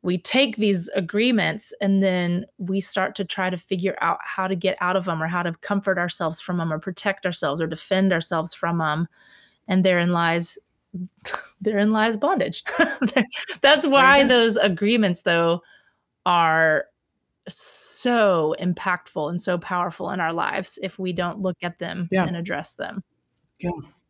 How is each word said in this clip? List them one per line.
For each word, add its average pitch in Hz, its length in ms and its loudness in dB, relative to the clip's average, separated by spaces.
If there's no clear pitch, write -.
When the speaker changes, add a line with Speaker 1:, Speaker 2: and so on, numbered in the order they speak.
Speaker 1:
we 180 160 0
take 254 380 0
these 196 380 2
agreements 190 840 0
and 196 220 2
then 180 420 0
we 190 220 -2
start - 340 -2
to 196 100 -4
try 185 240 -4
to 185 80 -6
figure 180 440 -4
out - 220 0
how - 240 -6
to 190 80 -2
get 185 260 -2
out 180 160 0
of 185 120 -2
'em 160 140 -2
or 160 40 -2
how 175 160 -2
to 170 180 -2
comfort 196 380 0
ourselves 170 420 -4
from 175 200 -4
'em 165 120 -2
or 156 60 -4
protect 196 460 -6
ourselves 165 360 -2
or 160 60 -2
defend 185 460 0
ourselves 165 400 -2
from 170 280 -2
'em. 160 260 0
And 185 180 2
therein 175 280 4
lies, 170 460 0
<laughs> - 380 -12
therein 208 320 2
lies 220 240 2
bondage. 269 460 0
<laughs> - 500 -4
That's 285 340 6
Speaker 2:
There 269 120 6
you 277 60 8
Speaker 1:
why 277 140 6
Speaker 2:
go. - 20 2
Speaker 1:
those 233 280 4
agreements, 202 680 2
though, 170 400 2
are 160 600 4
so 196 1120 2
impactful 175 680 -2
and 175 120 -4
so 180 180 -2
powerful 175 520 -4
in 180 100 -4
our 165 120 -2
lives - 500 -4
if 190 160 -8
we 185 140 -4
don't 175 280 -6
look 185 220 -2
at 175 160 -8
them 170 320 -6
Speaker 2:
Yeah. 190 160 2
Speaker 1:
and 175 100 -4
address 170 380 -6
them. - 280 -10
Speaker 2:
Yeah. 175 120 -4